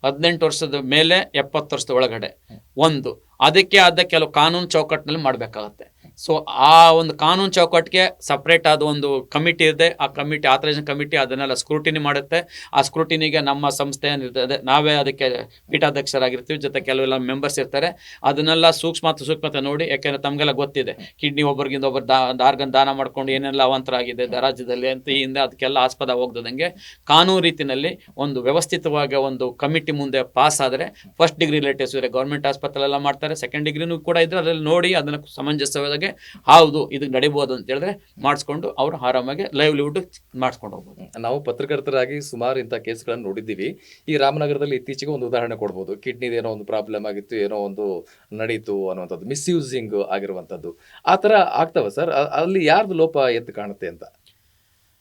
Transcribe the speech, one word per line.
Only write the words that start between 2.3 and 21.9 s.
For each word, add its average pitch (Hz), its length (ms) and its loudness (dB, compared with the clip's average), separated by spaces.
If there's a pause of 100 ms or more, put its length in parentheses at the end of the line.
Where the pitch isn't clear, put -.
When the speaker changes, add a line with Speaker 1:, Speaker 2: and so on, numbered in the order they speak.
Speaker 1:
ಒಂದು, 147 540 0 (100)
ಅದಕ್ಕೆ 180 380 4
ಆದ 175 200 6
ಕೆಲವು 165 340 2
ಕಾನೂನು 170 340 2
ಚೌಕಟ್ಟಿನಲ್ಲಿ 156 540 -2
ಮಾಡ್ಬೇಕಾಗತ್ತೆ. 113 720 -6 (300)
So, 156 260 -2
ಆ 165 440 10
ಒಂದು 160 220 2
ಕಾನೂನು 180 380 0
ಚೌಕಟ್ಟಿಗೆ 175 680 2
ಸಪರೇಟ್ 165 460 2
ಆದ 151 160 4
ಒಂದು 143 400 -2
ಕಮಿಟಿ 160 420 0
ಇದೆ. 156 260 4
ಆ 147 160 -4
ಕಮಿಟಿ, 147 420 -2
ಆಥರೈಸೇಷನ್ 147 380 2
ಕಮಿಟಿ 147 300 -4
ಅದನ್ನೆಲ್ಲ 135 380 -2
ಸ್ಕ್ರೂಟಿನಿ 151 440 -2
ಮಾಡುತ್ತೆ. 143 760 -4
ಆ 135 100 2
ಸ್ಕ್ರೂಟಿನಿಗೆ 156 580 0
ನಮ್ಮ 143 280 0
ಸಂಸ್ಥೆ 139 400 -4
ಏನಿದೆ, 131 320 -4
ಅದೇ 127 240 -2
ನಾವೇ 151 280 4
ಅದಕ್ಕೆ 139 360 0 (420)
ಪೀಠಾಧ್ಯಕ್ಷರಾಗಿರ್ತೀವಿ, 139 880 -2
ಜೊತೆ 139 220 -4
ಕೆಲವೆಲ್ಲ 131 360 -2
ಮೆಂಬರ್ಸ್ 139 420 -4
ಇರ್ತಾರೆ. 143 640 -4
ಅದನ್ನೆಲ್ಲ 156 480 4
ಸೂಕ್ಷ್ಮ 165 380 -2
ಮತ್ತು 151 160 -4
ಸೂಕ್ಷ್ಮತೆ 151 360 -4
ನೋಡಿ, 143 280 -4
ಯಾಕೆಂದ್ರೆ 139 340 -4
ತಮ್ಗೆಲ್ಲ 143 300 0
ಗೊತ್ತಿದೆ, 131 680 -4
ಕಿಡ್ನಿ 147 220 -2
ಒಬ್ಬರಿಗಿಂತ 139 420 -2
ಒಬ್ಬರು 135 240 -2